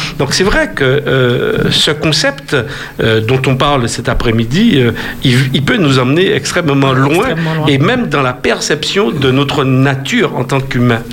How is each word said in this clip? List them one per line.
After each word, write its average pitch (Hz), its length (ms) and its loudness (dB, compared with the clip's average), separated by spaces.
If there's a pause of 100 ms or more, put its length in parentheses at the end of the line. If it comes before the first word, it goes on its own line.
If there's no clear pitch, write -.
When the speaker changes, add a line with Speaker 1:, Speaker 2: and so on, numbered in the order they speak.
(180)
Speaker 1:
Donc 135 160 -2
c'est - 100 0
vrai 294 320 0
que, - 80 -2
euh, 131 880 0
ce - 200 0
concept, 156 640 -2 (480)
euh, 110 180 2
dont 127 240 0
on 135 100 2
parle 139 320 0
cet 120 220 -4
après-midi, 120 680 2
euh, 120 140 4 (320)
il, 123 140 4 (160)
il 139 100 0
peut 254 140 0
nous 143 220 2
emmener 160 340 2
extrêmement 139 600 0
loin, 143 360 2
Speaker 2:
Extrêmement 160 240 -2
loin. 156 140 -2
Speaker 1:
et 139 100 2
même 214 300 0
dans 143 160 0
la 127 100 -2
perception 202 760 -2
de 135 200 0
notre 139 320 0
nature 135 720 0
en 131 80 -2
tant 135 160 -2
qu'humain. 123 420 0 (120)